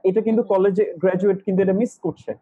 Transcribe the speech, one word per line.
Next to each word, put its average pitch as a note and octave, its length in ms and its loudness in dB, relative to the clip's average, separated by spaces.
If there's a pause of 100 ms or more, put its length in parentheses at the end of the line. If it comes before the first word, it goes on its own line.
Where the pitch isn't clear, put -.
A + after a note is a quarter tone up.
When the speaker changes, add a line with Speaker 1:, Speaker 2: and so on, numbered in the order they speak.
Speaker 1:
এটা F#3+ 180 2
কিন্তু A3+ 200 0
Speaker 2:
হুম। G#3+ 140 -2
Speaker 1:
কলেজে G3 420 0
গ্র্যাজুয়েট F#3 480 0
কিন্তু F#3+ 180 0
এটা F#3+ 100 2
মিস A3 280 -2
করছে D3 400 -8